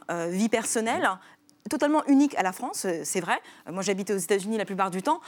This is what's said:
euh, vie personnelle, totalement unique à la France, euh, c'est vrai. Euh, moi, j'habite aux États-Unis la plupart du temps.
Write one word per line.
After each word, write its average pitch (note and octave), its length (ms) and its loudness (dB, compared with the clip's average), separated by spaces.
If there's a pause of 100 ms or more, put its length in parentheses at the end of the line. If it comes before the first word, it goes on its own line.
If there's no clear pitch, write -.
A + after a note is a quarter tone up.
(120)
euh, E3+ 180 -2
vie G3+ 200 2
personnelle, A3+ 600 0 (600)
totalement D4 360 2
unique C#4+ 320 6
à G3 60 0
la F#3 80 0
France, B3+ 340 -8
euh, E3 180 -2
c'est - 180 -2
vrai. A3+ 180 0 (280)
Euh, - 40 -12
moi, F#3 100 -6
j'habite G3 300 -2
aux G3 60 0
États-Unis G3+ 400 0
la G3 80 -2
plupart F#3+ 260 -2
du F#3 100 -4
temps. D#4 260 0